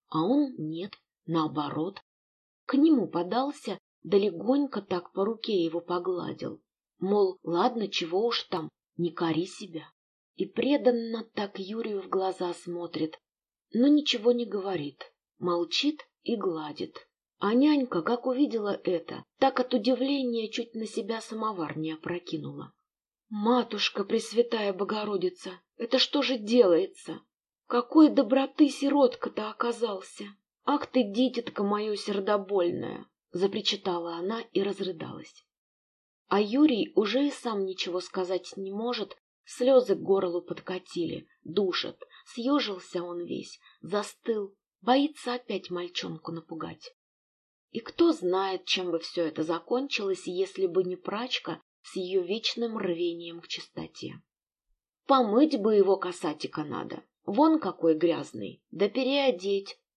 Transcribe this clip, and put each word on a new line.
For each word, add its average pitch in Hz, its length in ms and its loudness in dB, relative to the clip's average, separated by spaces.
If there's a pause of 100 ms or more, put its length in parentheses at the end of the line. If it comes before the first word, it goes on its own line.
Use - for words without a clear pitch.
А 156 140 0
он 262 340 2
нет, 160 380 -8 (320)
наоборот. 156 760 -2 (640)
К - 100 -4
нему 269 340 6
подался, 208 680 -2 (240)
да 190 160 4
легонько 208 640 0
так 175 320 -6
по 190 120 0
руке 214 400 0
его 165 160 -2
погладил. 175 800 -4 (360)
Мол, 190 440 2
ладно, 202 460 0
чего 185 380 0
уж 233 180 -2
там, 156 240 -6 (280)
не 165 160 -2
кори 165 340 0
себя. 165 380 -12 (520)
И - 100 -4
преданно 233 800 2 (100)
так 202 240 -6
Юрию 208 440 -6
в 185 60 -14
глаза 185 460 -2
смотрит, 170 640 -6 (540)
но 247 160 4
ничего 254 440 4
не 240 140 0
говорит, 190 680 -6 (260)
молчит 175 680 -2 (160)
и 233 140 -2
гладит. 160 720 -6 (300)
А 208 160 0
нянька, 262 480 4
как 240 240 -2
увидела 226 580 0
это, 160 400 -4 (140)
так - 220 4
от - 140 -2
удивления 247 760 0
чуть - 260 -6
на 220 120 -6
себя 220 340 -6
самовар 196 560 -6
не 156 160 -4
опрокинула. 151 800 -8 (560)
«Матушка 214 760 0
Пресвятая 214 680 0
Богородица, 190 880 -4 (160)
это 247 220 0
что 277 240 2
же 247 160 0
делается? 202 800 4 (460)
Какой 269 420 6
доброты 269 600 4
сиротка-то 262 800 0
оказался! 214 760 -4 (400)
Ах 285 220 0
ты, 254 160 2
дитятка 233 640 -2
моё 208 320 0
сердобольное!» 196 1120 0 (260)
запричитала 190 800 -2
она 196 260 -4 (120)
и 190 100 2
разрыдалась. 190 800 -6 (840)
А 202 120 2
Юрий 220 540 4
уже 220 320 2
и 285 40 2
сам 214 340 -4
ничего 185 360 -4
сказать 180 560 -4
не 196 160 -8
может, 220 440 -4 (280)
слёзы 247 520 4
к 156 40 -8
горлу 175 400 0
подкатили, - 880 -8 (160)
душат. 180 560 -2 (280)
Съёжился 220 760 -2
он 175 220 -6
весь, - 360 -10 (220)
застыл, 208 760 -4 (240)
боится 269 540 2
опять 226 360 -6
мальчонку 175 640 -8
напугать. 165 640 -12 (760)
И 226 100 -8
кто - 320 2
знает, 190 520 -2
чем 180 280 -2
бы 165 60 2
всё 170 260 -4
это 156 180 -4
закончилось, 190 840 -2
если 185 400 -2
бы 180 180 2
не 180 120 -6
прачка 196 640 -6 (220)
с - 140 -12
её 185 260 0
вечным 220 560 -4
рвением 170 640 -4
к - 80 -20
чистоте. - 720 -12 (840)
Помыть 262 540 4
бы 214 140 4
его, 196 240 6
касатика, 160 640 -6
надо, 117 380 -8 (240)
вон 302 320 4
какой 165 360 2
грязный, 143 760 -2
да 196 180 0
переодеть. 214 880 0 (180)